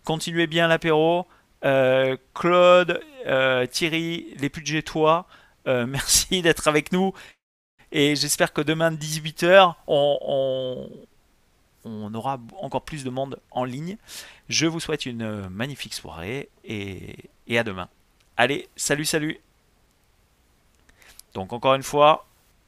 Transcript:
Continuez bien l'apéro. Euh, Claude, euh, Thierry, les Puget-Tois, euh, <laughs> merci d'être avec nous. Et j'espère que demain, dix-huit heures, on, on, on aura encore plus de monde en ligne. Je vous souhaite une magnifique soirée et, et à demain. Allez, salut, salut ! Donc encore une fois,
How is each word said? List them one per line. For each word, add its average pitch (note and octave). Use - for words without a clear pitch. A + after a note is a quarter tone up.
Continuez E3
bien E3
l'apéro. E3
Euh, C3
Claude, F3+
euh, C3
Thierry, E3
les C#3
Puget-Tois, D#3
euh, B2
<laughs> -
merci C#3+
d'être E3
avec D3+
nous. F#3+
Et D3
j'espère D3
que D#3
demain, D#3+
dix-huit D#3
heures, F3
on, C#3+
on, C3
on G#2+
aura C3+
encore C#3
plus D3
de B2+
monde C3
en B2+
ligne. D#3
Je A#2+
vous E3
souhaite D#3
une A2
magnifique B2
soirée F2
et, G2+
et A#2
à A#2
demain. F#2
Allez, B2+
salut, D3
salut ! D#3
Donc F#2+
encore C3
une C3+
fois, D3